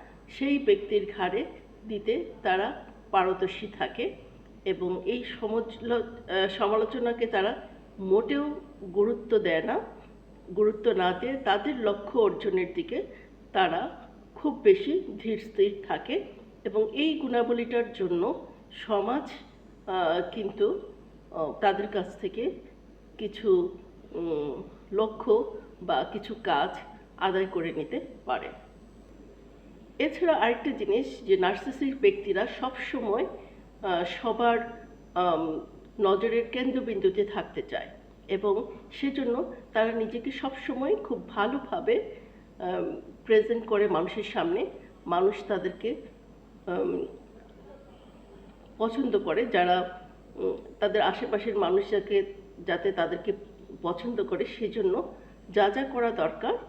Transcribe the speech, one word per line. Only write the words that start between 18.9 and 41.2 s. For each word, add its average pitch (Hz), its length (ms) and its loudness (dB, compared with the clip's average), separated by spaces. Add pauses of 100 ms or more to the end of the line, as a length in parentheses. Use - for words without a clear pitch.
আহ, 175 440 0
কিন্তু, 214 480 0 (520)
আহ, 156 220 -4
তাদের 202 340 2
কাছ 185 320 -6
থেকে 220 320 -4 (640)
কিছু, 190 600 2 (340)
উম, 156 520 -4 (280)
লক্ষ্য 220 720 2 (200)
বা 165 220 2
কিছু 208 400 -8
কাজ 170 340 0 (400)
আদায় 190 280 2
করে 165 280 -2
নিতে 160 260 -4 (260)
পারে। - 240 -2 (1500)
এছাড়া 311 340 2
আরেকটা 247 380 2
জিনিস 214 500 0
যে 190 160 4
নার্সিসিক 262 640 0
ব্যক্তিরা 202 460 4 (120)
সবসময়, 233 640 -2 (560)
আহ, 175 240 2
সবার, 233 800 0 (280)
আম, 165 440 2 (400)
নজরের 214 520 4
কেন্দ্রবিন্দুতে 214 720 2
থাকতে 190 360 -6
চায় - 280 -6 (380)
এবং 202 380 0 (260)
সেজন্য 269 640 -2 (200)
তারা 226 180 4
নিজেকে 233 400 -4
সবসময় 269 640 -2
খুব - 340 -4